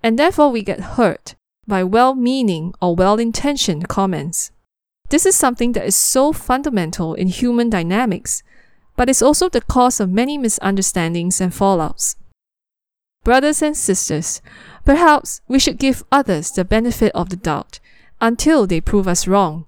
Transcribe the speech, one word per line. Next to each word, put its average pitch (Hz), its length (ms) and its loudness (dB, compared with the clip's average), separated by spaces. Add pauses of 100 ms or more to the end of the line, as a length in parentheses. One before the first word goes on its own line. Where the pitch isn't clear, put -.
and 226 160 0
therefore 294 320 4
we 226 100 -2
get 196 380 -8
hurt - 360 0 (300)
by 190 200 0
well-meaning 240 960 0
or 180 140 0
well-intentioned 214 920 0
comments. 175 640 -4 (580)
This 302 180 2
is 381 80 2
something 240 380 0
that - 120 -4
is - 100 -2
so 285 380 2
fundamental 202 800 -4
in 185 140 -2
human 233 420 0
dynamics, 196 720 -2 (540)
but 247 140 2
is 269 120 2
also 294 260 4
the 247 140 -2
cause 247 380 2
of 190 100 0
many 262 300 -2
misunderstandings 185 1000 -2
and 185 140 -2
fallouts. 180 600 0 (1080)
Brothers 269 380 4
and 302 160 0
sisters, - 640 -4 (440)
perhaps 302 640 4
we 262 120 2
should - 180 0
give 269 340 0
others 190 380 0
the 185 160 -2
benefit 226 480 0
of 180 160 -4
the 180 60 -6
doubt - 440 -6 (420)
until 240 440 2
they 170 160 0
prove 196 260 0
us 175 200 -2
wrong. 175 400 0